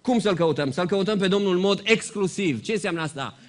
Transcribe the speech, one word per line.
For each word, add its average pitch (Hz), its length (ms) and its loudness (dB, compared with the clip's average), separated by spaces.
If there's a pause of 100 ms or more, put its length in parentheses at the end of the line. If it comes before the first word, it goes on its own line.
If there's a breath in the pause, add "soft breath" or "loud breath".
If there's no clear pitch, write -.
Cum 247 180 2
să-L 196 160 2
căutăm? 151 360 0
Să-L 180 160 -2
căutăm 196 320 0
pe 190 100 2
Domnul 196 260 2
în 180 60 2
mod 196 240 2
exclusiv. 196 800 0
Ce 220 100 -4
înseamnă 180 280 -2
asta? 139 380 -8 (100)